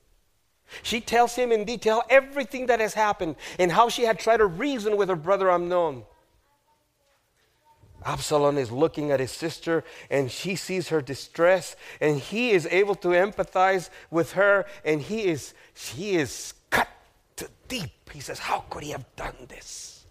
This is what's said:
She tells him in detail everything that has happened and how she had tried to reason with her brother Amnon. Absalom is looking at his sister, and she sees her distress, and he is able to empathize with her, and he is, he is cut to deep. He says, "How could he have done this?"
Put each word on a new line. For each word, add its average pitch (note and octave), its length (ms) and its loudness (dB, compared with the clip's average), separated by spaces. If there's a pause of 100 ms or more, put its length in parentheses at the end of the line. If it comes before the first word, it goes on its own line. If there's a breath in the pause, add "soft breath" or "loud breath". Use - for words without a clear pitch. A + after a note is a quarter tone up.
(840 loud breath)
She A3+ 180 -4
tells A#3 320 2
him B3 180 0
in G#3+ 140 2
detail A3 460 0
everything C4 560 2
that A#3 120 4
has G#3+ 140 0
happened G3+ 440 0 (200 loud breath)
and F3+ 140 4
how A3 180 6
she A#3+ 140 -2
had A3 160 2
tried A3+ 180 4
to A3 80 6
reason G#3+ 520 -2
with G3 120 2
her F#3 60 0
brother F#3 340 2
Amnon. F3 560 0 (2000)
Absalom C#3+ 520 0
is A#2+ 140 -4
looking D3 400 0
at C3+ 80 2
his C3 120 -2
sister, E3 520 -4 (280 loud breath)
and C3 200 0
she F#3 240 -6
sees F#3 340 -6
her D#3+ 120 0
distress, E3+ 720 0 (240 loud breath)
and D3 200 2
he A3+ 320 -2
is E3 160 4
able G3 280 2
to - 140 -4
empathize F#3 800 2 (220 loud breath)
with E3 220 0
her, G3 320 4 (200 loud breath)
and D3+ 160 0
he G3+ 240 -4
is, D#3+ 300 -4 (180 loud breath)
he F#3 420 -6
is - 380 -4 (160)
cut - 180 0 (500)
to - 120 -12 (180)
deep. - 440 -10
He D3+ 80 -18
says, C3+ 180 -12
"How - 220 -4 (100)
could - 140 -12
he D3 80 -8
have C#3 140 -10 (100)
done - 340 -10
this?" - 600 -18